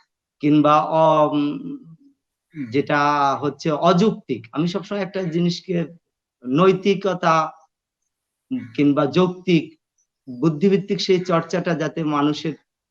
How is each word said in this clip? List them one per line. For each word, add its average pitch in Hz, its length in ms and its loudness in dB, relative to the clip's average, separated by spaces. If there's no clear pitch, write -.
কিংবা 151 420 4
অ-, 156 500 4
উম, 147 460 -4
যেটা 143 280 0
হচ্ছে 143 300 -4
অযৌক্তিক, 175 800 0
আমি 160 160 -2
সবসময় 196 340 -6
একটা 190 200 -6
জিনিসকে 170 640 -2
নৈতিকতা 175 1080 2
কিংবা 143 300 2
যৌক্তিক, 180 720 0
বুদ্ধিভিত্তিক 185 600 0
সেই 180 240 0
চর্চাটা 175 500 -2
যাতে 156 300 -6
মানুষের 147 500 -2